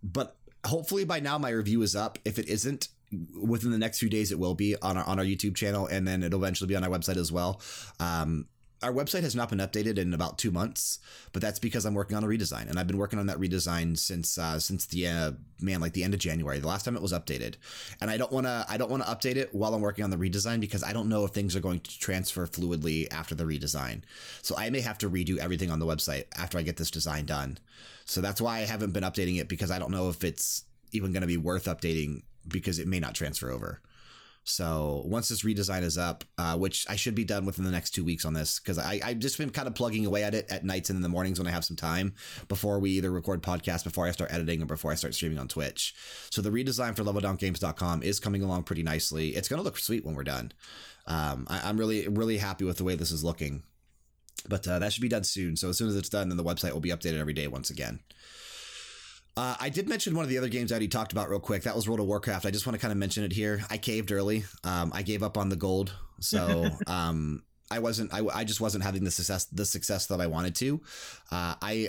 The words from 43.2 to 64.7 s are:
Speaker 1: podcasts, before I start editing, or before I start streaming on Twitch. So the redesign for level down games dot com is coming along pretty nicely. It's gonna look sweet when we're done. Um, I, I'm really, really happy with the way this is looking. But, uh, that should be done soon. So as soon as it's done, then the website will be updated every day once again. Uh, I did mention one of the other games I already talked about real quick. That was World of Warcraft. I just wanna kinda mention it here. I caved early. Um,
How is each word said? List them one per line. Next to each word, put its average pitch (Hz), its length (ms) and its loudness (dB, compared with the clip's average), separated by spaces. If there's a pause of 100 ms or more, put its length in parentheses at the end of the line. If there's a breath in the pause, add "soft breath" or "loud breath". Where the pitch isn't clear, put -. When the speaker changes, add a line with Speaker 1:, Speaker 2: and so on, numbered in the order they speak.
Speaker 1:
podcasts, 87 400 0
before 85 240 0
I 90 40 2
start 85 220 -2
editing, 82 300 0
or - 20 -2
before 76 260 -2
I 80 40 0
start 65 180 -2
streaming 78 240 0
on 65 100 -4
Twitch. - 460 -2 (380 loud breath)
So - 100 0
the 104 80 0
redesign 120 460 0
for 110 80 0
level 101 180 2
down 95 140 2
games 92 240 0
dot 80 180 -2
com 85 240 0
is 95 180 0
coming 101 220 0
along 90 220 2
pretty 82 180 -2
nicely. 80 540 0
It's - 120 -2
gonna 156 140 -2
look - 160 -4
sweet - 260 0
when 78 120 -4
we're 69 80 -4
done. 64 300 -4 (520 loud breath)
Um, 73 420 0
I, 85 220 -2
I'm 107 80 2
really, 110 300 2
really 107 320 2
happy 98 260 -2
with 90 120 0
the 92 60 -2
way 92 120 2
this 80 160 0
is 78 120 -2
looking. 76 380 -2 (880)
But, 98 180 0
uh, 90 120 2
that 104 120 0
should 117 120 -2
be 123 40 2
done 110 160 2
soon. 90 320 0
So 90 140 0
as 90 80 0
soon 113 120 2
as 104 60 2
it's 98 140 0
done, 98 200 0
then 90 80 0
the 85 60 0
website 87 300 0
will 82 60 -2
be 82 100 0
updated 82 300 0
every 76 140 0
day 73 120 -2
once 67 240 -4
again. 62 300 -6 (1400 loud breath)
Uh, 123 220 0
I 135 100 -4
did 190 180 -2
mention 220 280 0
one 165 80 2
of 139 60 0
the 127 80 2
other 127 120 2
games 120 220 0
I 117 40 2
already 107 140 2
talked 110 240 0
about 101 160 0
real 98 100 2
quick. 95 240 0
That 110 120 -2
was 107 120 0
World 110 140 2
of 101 40 2
Warcraft. 104 400 0
I 98 60 2
just 104 140 0
wanna 113 140 0
kinda 107 160 0
mention 98 280 0
it 92 80 0
here. 104 380 2
I 110 80 -2
caved 110 340 0
early. 104 320 2 (200)
Um, 87 300 2